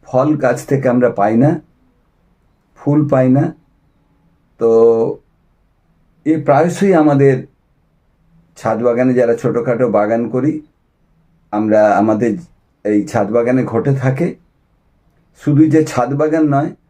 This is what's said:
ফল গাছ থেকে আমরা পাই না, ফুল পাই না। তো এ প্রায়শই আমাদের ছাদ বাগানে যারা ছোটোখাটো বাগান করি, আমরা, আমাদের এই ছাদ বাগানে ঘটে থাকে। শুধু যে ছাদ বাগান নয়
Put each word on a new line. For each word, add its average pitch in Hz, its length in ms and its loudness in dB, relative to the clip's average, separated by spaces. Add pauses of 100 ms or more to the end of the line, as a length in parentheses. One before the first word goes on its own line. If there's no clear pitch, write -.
ফল 131 220 0 (140)
গাছ 123 140 0 (120)
থেকে 135 240 0
আমরা 123 160 2 (100)
পাই 107 240 0
না, 147 60 4 (1300)
ফুল 143 200 0 (120)
পাই 131 160 2 (100)
না। 147 60 2 (1160)
তো 113 100 0 (1600)
এ 156 80 0 (120)
প্রায়শই 165 560 0
আমাদের 139 340 2 (1200)
ছাদ 110 280 -4
বাগানে 123 340 2
যারা 117 220 2
ছোটোখাটো 120 440 -2 (120)
বাগান 107 240 0 (120)
করি, 131 200 -2 (1000)
আমরা, 107 280 2 (200)
আমাদের 110 300 0 (540)
এই 104 140 0 (120)
ছাদ 104 240 -2
বাগানে 123 260 0 (100)
ঘটে 135 300 -2
থাকে। 135 260 -2 (1120)
শুধু 147 220 2 (100)
যে 160 80 4 (100)
ছাদ 123 180 -2 (100)
বাগান 156 340 0
নয় 147 160 -2 (200)